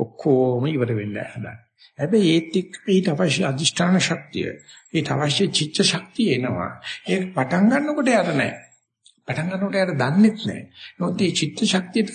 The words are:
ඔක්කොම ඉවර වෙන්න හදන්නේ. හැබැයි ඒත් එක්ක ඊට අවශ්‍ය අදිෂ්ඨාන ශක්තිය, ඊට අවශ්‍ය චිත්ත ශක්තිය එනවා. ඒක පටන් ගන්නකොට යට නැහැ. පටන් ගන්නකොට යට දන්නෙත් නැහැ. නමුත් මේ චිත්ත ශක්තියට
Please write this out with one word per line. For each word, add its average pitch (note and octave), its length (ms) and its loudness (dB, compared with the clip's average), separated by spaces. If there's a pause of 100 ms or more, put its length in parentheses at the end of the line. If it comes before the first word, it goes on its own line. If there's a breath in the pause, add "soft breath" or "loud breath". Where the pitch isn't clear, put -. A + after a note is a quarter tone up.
ඔක්කොම B2+ 640 0
ඉවර B2+ 240 -2
වෙන්න G#2 300 -4
හදන්නේ. - 360 -10 (420 soft breath)
හැබැයි F3+ 320 4
ඒත් E3 260 0
එක්ක - 180 -2 (120)
ඊට F#3+ 220 4
අවශ්‍ය D#3 360 0
අදිෂ්ඨාන E3+ 560 0
ශක්තිය, - 500 -4 (420 loud breath)
ඊට C#3 180 0
අවශ්‍ය D3 400 0
චිත්ත - 320 -2
ශක්තිය F#3 500 0
එනවා. B2 380 -2 (320 loud breath)
ඒක F#3 280 -2
පටන් D#3 380 0
ගන්නකොට C#4+ 420 0
යට F3+ 200 2
නැහැ. B2+ 240 -2 (680)
පටන් E3 260 -4
ගන්නකොට F#3+ 300 -4
යට F#3 160 0
දන්නෙත් E3+ 460 4
නැහැ. D3+ 240 -8 (280 loud breath)
නමුත් F3 240 -4
මේ F#3+ 160 0
චිත්ත D3 300 -2
ශක්තියට F#3+ 520 0